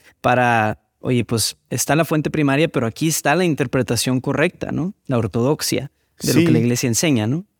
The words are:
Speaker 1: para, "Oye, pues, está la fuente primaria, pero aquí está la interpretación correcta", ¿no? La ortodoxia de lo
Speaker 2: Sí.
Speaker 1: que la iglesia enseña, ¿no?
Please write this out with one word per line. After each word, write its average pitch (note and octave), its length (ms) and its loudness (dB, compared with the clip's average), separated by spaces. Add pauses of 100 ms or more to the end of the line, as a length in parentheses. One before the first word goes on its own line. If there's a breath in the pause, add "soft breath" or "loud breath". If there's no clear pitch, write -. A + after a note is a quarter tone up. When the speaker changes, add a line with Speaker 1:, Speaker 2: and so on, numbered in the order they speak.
(200 soft breath)
Speaker 1:
para, A#2+ 600 2 (200)
"Oye, B2 240 0
pues, - 320 -2 (140)
está C3+ 260 -2
la E3 80 2
fuente D#3 260 -2
primaria, D3 380 2
pero A#2+ 180 -2
aquí B2+ 220 -4
está D3 280 0
la F#3 80 0
interpretación C3 760 0
correcta", C#3+ 520 -2
¿no? D3+ 220 -6 (120)
La B2+ 120 0
ortodoxia A#2+ 720 -2 (300)
de D3+ 140 -2
lo D3+ 60 6
Speaker 2:
Sí. E3+ 60 4
Speaker 1:
que D#3+ 60 4
la A#2 80 4
iglesia A#2+ 280 0
enseña, A#2 400 0
¿no? D#3+ 180 -4 (140)